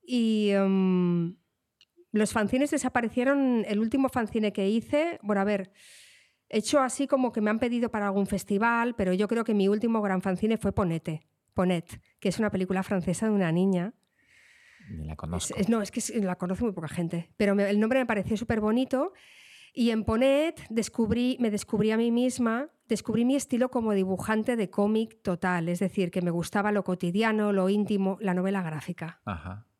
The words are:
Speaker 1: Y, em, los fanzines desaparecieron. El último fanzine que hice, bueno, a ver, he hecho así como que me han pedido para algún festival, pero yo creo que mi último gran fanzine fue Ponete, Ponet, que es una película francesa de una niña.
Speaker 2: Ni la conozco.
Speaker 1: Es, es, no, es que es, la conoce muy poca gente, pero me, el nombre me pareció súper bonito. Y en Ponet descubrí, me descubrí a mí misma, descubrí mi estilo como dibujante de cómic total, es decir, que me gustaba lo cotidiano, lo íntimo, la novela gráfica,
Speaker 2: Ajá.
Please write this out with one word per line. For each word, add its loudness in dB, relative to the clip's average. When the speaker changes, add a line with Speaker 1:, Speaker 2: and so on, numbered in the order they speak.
Speaker 1:
Y, 2
em, 4
los 0
fanzines 0
desaparecieron. 0
El 0
último 2
fanzine -2
que 0
hice, 0
bueno, 0
a 2
ver, -2
he -2
hecho 2
así 0
como 2
que -4
me 2
han 0
pedido 0
para -2
algún 0
festival, 0
pero 0
yo 0
creo -2
que 0
mi 4
último 0
gran 0
fanzine 0
fue -2
Ponete, -2
Ponet, 0
que -2
es -4
una 0
película -2
francesa -2
de 2
una 2
niña. 2
Speaker 2:
Ni -10
la -8
conozco. -6
Speaker 1:
Es, -4
es, 0
no, 2
es -8
que -4
es, -8
la 0
conoce -4
muy -2
poca -8
gente, -4
pero 2
me, 2
el 2
nombre 2
me -2
pareció -2
súper -2
bonito. 0
Y 0
en 0
Ponet 2
descubrí, 0
me 0
descubrí 0
a 0
mí 2
misma, 0
descubrí 0
mi 4
estilo 0
como 0
dibujante 0
de -2
cómic 0
total, -2
es -2
decir, -2
que -2
me 0
gustaba -2
lo 0
cotidiano, 0
lo 2
íntimo, 0
la -2
novela -2
gráfica, -8
Speaker 2:
Ajá. -10